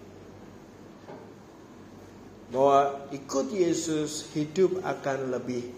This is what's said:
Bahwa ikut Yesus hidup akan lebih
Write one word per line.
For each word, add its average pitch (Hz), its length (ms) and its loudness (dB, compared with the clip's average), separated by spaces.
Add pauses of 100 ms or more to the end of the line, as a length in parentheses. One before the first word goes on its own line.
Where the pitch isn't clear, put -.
(2500)
Bahwa 139 600 4
ikut 135 400 -2
Yesus 160 840 0
hidup 170 480 2
akan 135 520 -2
lebih 123 280 -4 (140)